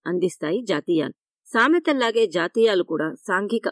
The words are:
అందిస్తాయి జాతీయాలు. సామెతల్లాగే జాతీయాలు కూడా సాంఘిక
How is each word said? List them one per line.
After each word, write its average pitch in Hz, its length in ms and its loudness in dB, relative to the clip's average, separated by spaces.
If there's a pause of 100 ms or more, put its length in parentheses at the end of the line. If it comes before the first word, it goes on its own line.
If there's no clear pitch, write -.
అందిస్తాయి 175 540 -2
జాతీయాలు. 156 520 -2 (320)
సామెతల్లాగే 247 840 2
జాతీయాలు 180 560 2
కూడా 156 320 -4
సాంఘిక 202 560 -2